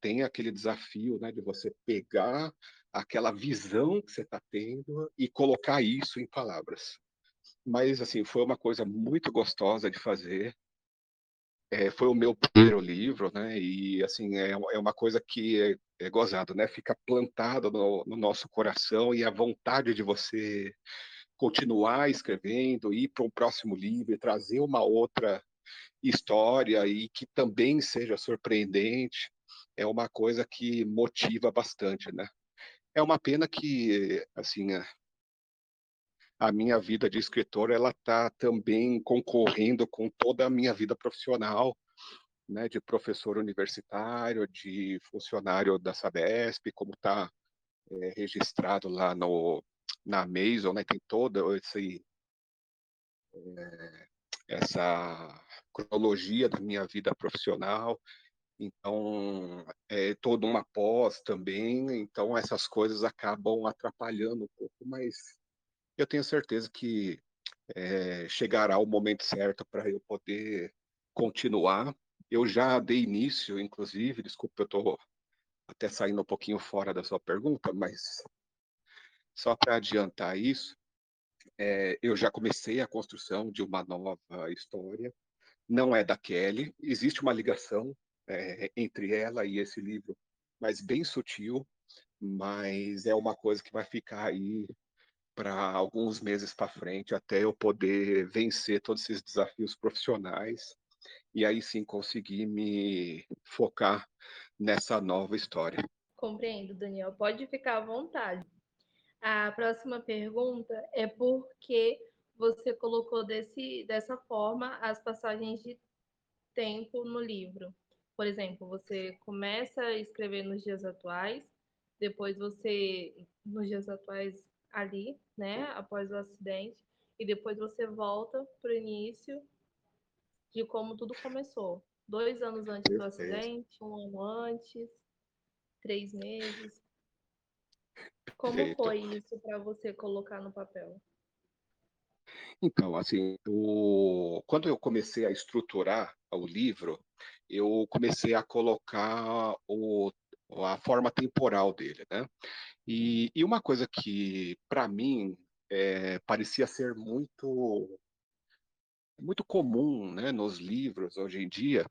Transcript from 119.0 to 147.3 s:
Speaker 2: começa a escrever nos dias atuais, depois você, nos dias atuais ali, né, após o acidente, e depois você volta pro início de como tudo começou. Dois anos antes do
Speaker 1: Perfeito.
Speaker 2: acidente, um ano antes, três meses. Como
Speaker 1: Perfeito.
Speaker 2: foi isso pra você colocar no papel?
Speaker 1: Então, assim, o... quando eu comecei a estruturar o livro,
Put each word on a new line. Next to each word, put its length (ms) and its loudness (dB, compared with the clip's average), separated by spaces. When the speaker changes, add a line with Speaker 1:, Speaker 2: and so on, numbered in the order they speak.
Speaker 2:
começa 600 -6
a 160 -2
escrever 460 -8
nos 200 -8
dias 220 -6
atuais, 600 -6
depois 360 -4
você, 800 -4
nos 240 -6
dias 200 -6
atuais 560 -8
ali, 440 -6
né, 280 -6
após 360 -8
o 60 -8
acidente, 600 -10
e 60 -8
depois 340 -4
você 280 -6
volta 580 -6
pro 120 -4
início 680 -8
de 120 -4
como 320 -6
tudo 260 -10
começou. 640 -8
Dois 360 -2
anos 260 -6
antes 280 -2
do 60 -2
Speaker 1:
Perfeito. 320 -6
Speaker 2:
acidente, 480 -10
um 140 -12
ano 260 -10
antes, 640 -8
três 300 -6
meses. 680 -12
Como 200 -4
Speaker 1:
Perfeito. 260 0
Speaker 2:
foi 160 0
isso 240 -12
pra 180 -8
você 340 -10
colocar 480 -8
no 120 -14
papel? 480 -16
Speaker 1:
Então, 360 -2
assim, 400 -2
o... 1000 0
quando 220 0
eu 80 0
comecei 480 -2
a 60 2
estruturar 840 -2
o 140 -6
livro, 540 -2